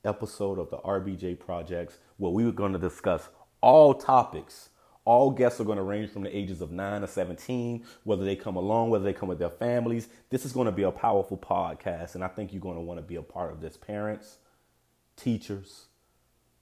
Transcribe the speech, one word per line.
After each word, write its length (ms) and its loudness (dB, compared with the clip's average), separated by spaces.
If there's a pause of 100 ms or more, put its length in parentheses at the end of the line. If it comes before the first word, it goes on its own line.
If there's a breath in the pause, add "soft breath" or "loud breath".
episode 560 -4
of 120 -6
the 80 -10
R 220 -2
B 160 -6
J 180 -6
Projects, 640 -8 (180 soft breath)
where 160 -2
we 120 2
are 80 2
gonna 260 -2
discuss 500 -2 (320 soft breath)
all 320 10
topics. 800 0 (340 soft breath)
All 260 6
guests 300 2
are 40 -2
gonna 180 -2
range 280 -4
from 120 -10
the 120 -8
ages 280 -6
of 80 -8
nine 320 -4
to 40 -6
seventeen, 800 -4 (200 loud breath)
whether 200 0
they 120 0
come 200 -6
alone, 320 2
whether 160 2
they 80 0
come 160 -6
with 100 -4
their 120 -2
families. 580 -2 (220 loud breath)
This 160 -4
is 60 -10
gonna 200 0
be 120 0
a 60 2
powerful 460 0
podcast, 800 -4
and 100 -8
I 40 -2
think 240 -10
you're 100 -10
gonna 180 -8
wanna 220 -10
be 140 -10
a 60 -8
part 300 -8
of 80 -14
this. 160 -14
Parents, 640 -8 (760)
teachers, 720 -6 (760)